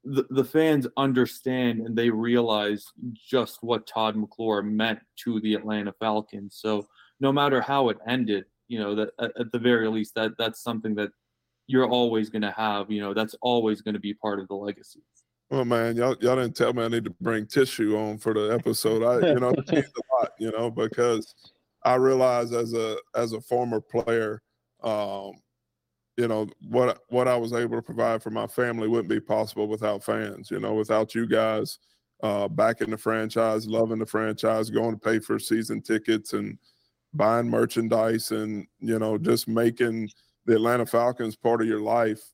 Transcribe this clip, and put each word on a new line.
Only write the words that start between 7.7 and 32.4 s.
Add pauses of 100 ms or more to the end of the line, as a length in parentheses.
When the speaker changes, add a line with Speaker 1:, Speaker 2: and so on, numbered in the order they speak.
Speaker 1:
it (100)
ended, (220)
you
know,
that (100)
at,
at
the
very
least,
that,
that's
something
that (560)
you're
always
gonna
have,
you
know,
that's
always
gonna
be
part
of
the
legacy. (500)
Speaker 2:
Well,
man,
y'all,
y'all
didn't
tell
me
I
need
to
bring
tissue
on
for
the
episode.
I,
you
know,
it
means
a
lot,
you
know,
because (480)
I
realize
as
a, (180)
as
a
former
player, (400)
um, (840)
you
know, (220)
what, (100)
what
I
was
able
to
provide
for
my
family
wouldn't
be
possible
without
fans,
you
know,
without
you
guys, (440)
uh,